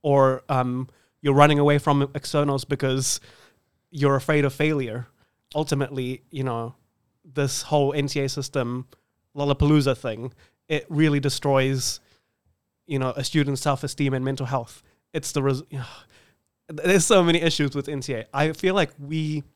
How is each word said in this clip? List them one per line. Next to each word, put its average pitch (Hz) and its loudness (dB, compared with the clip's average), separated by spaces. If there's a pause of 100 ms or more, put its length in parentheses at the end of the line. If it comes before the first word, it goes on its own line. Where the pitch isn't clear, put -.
or, 135 4
um, 127 -2 (320)
you're 143 2
running 147 8
away 147 4
from 139 2
externals 143 -2
because 135 -2 (720)
you're 139 0
afraid 139 0
of 135 -2
failure. 131 -2 (480)
Ultimately, 139 -4
you 135 -6
know, 117 -6 (480)
this 139 -4
whole 139 0
N 143 -2
T 143 -4
A 139 -2
system, 131 -6 (500)
Lollapalooza 143 2
thing, 117 -8 (340)
it 151 -4
really 151 2
destroys, 135 0 (880)
you 139 -4
know, 131 -2
a 135 -6
student's 139 0
self-esteem 139 -2
and 131 -2
mental 131 -4
health. 120 -6 (320)
It's - -6
the 139 0
res-, 135 0
<sighs> - -18
there's 165 2
so 190 6
many 170 2
issues 147 0
with 139 -6
N 139 -6
T 131 -8
A. 110 -6
I 151 0
feel 185 0
like 180 0 (100)
we 151 -4 (120)